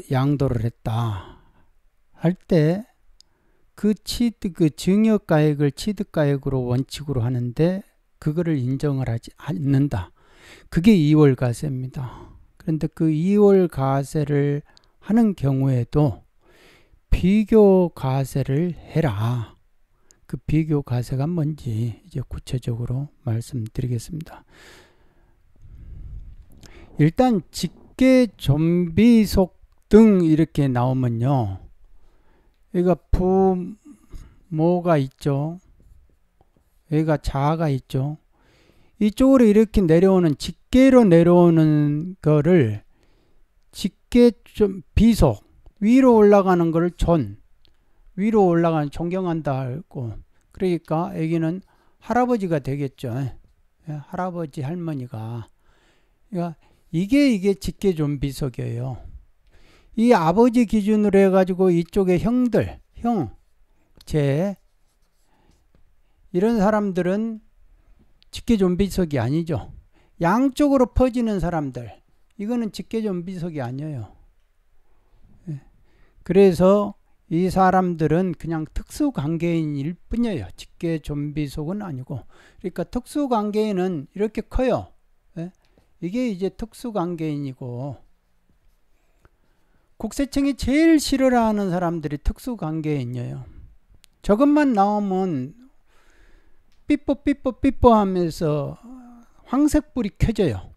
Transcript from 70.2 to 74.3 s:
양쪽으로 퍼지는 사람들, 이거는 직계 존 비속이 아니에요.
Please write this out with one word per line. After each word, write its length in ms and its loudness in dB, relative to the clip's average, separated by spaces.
양쪽으로 720 0
퍼지는 440 0
사람들, 640 -6
이거는 340 -6
직계 300 -8
존 240 -6
비속이 340 -8
아니에요. 500 -8